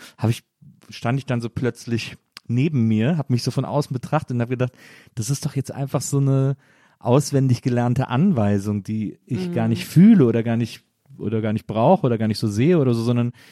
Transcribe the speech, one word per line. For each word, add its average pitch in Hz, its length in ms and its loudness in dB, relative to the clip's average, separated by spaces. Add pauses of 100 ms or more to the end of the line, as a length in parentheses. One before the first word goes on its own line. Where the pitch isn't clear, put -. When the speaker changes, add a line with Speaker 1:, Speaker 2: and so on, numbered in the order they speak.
(180)
Speaker 1:
hab 107 120 0
ich, - 140 -2 (460)
stand 131 300 -4
ich - 60 -10
dann 123 160 -4
so 117 80 -6
plötzlich - 680 -6 (300)
neben 123 400 0
mir, 113 300 2
hab 147 120 -6
mich 123 140 0
so 127 80 -2
von 139 140 -2
außen 139 280 -4
betrachtet 131 420 -4
und 120 60 -2
hab 120 80 -4
gedacht, 127 240 -4 (420)
das 110 140 -6
ist 143 160 -4
doch 143 100 -8
jetzt 135 160 -6
einfach 135 300 -6
so - 160 -4
eine 135 400 0 (420)
auswendig 131 640 2
gelernte 123 460 0
Anweisung, 104 760 0
die 107 420 -6
ich 180 240 -4
Speaker 2:
Mhm. 175 40 -6
Speaker 1:
gar 113 140 0
nicht 113 180 -2
fühle 190 400 8
oder 117 160 2
gar 113 140 -2
nicht 117 280 -6 (340)
oder 110 240 -4
gar 107 120 -2
nicht 110 140 -4
brauche 123 380 2
oder 117 120 0
gar 110 100 -2
nicht 107 120 -2
so 117 80 -2
sehe 131 320 2
oder 127 140 2
so, 117 100 -2
sondern 120 280 0 (200)